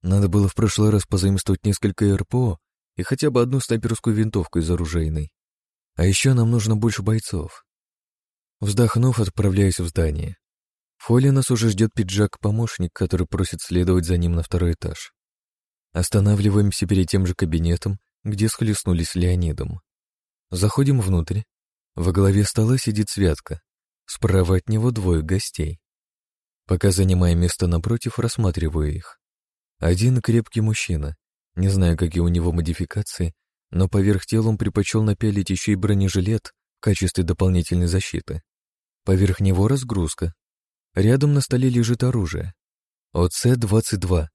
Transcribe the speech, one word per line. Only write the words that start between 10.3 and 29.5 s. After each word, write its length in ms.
В 80
холле 260
нас 180
уже 200
ждёт 240
пиджак-помощник, 1000
который 320
просит 360
следовать 440
за 120
ним 160
на 100
второй 300
этаж. 400
Останавливаемся 920
перед 200
тем 180
же 100
кабинетом, 640
где 260
схлестнулись 600
с 60
Леонидом. 640
Заходим 480
внутрь. 420
Во 160
главе 320
стола 340
сидит 320
Святка. 520
Справа 520
от 100
него 240
двое 300
гостей. 580
Пока 260
занимая 420
место 340
напротив, 520
рассматриваю 760
их. 260